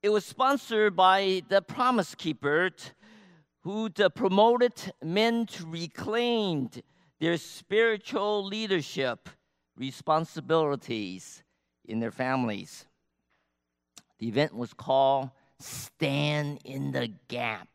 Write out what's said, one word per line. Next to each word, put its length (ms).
It 60
was 140
sponsored 680
by 540
the 120
Promise 540
Keeper, 560
t-, 200
who, 260
t-, 200
promoted 640
men 440
to 200
reclaim 1040
their 200
spiritual 1040
leadership 840
responsibilities 1700
in 120
their 140
families. 760
The 80
event 260
was 180
called 580
Stand 1040
in 280
the 160
Gap. 480